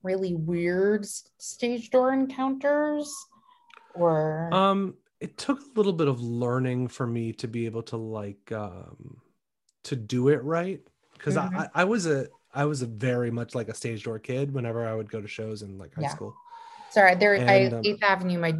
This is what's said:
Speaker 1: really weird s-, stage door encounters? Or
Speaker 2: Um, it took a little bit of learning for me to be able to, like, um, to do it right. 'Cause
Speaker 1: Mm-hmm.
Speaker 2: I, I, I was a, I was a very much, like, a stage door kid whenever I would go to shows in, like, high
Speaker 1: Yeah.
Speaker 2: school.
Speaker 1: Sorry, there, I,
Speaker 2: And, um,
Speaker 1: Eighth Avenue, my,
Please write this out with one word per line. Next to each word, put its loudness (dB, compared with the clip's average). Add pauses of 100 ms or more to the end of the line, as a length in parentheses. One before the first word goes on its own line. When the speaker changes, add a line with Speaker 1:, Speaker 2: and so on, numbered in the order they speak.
Speaker 1:
really -2
weird 0
s-, -14 (100)
stage -6
door 4
encounters? 0 (840)
Or 0
Speaker 2:
Um, 2 (240)
it -10
took -2
a -20 (120)
little 4
bit 2
of 0
learning 0
for -4
me -2
to -8
be -4
able -6
to, -8
like, -10
um, -12 (640)
to -6
do 0
it 4
right. -4 (320)
'Cause 0
Speaker 1:
Mm-hmm. -2
Speaker 2:
I, -2
I, 0
I 6
was 0
a, 0 (240)
I 0
was -2
a -2
very -2
much, -6
like, -4
a -12
stage -8
door -6
kid -4
whenever -4
I -2
would -6
go -8
to -10
shows -10
in, -14
like, -18
high -6
Speaker 1:
Yeah. -2
Speaker 2:
school. -10 (540)
Speaker 1:
Sorry, 8
there, 6
I, 8
Speaker 2:
And, 2
um, -2
Speaker 1:
Eighth 0
Avenue, 2
my, 2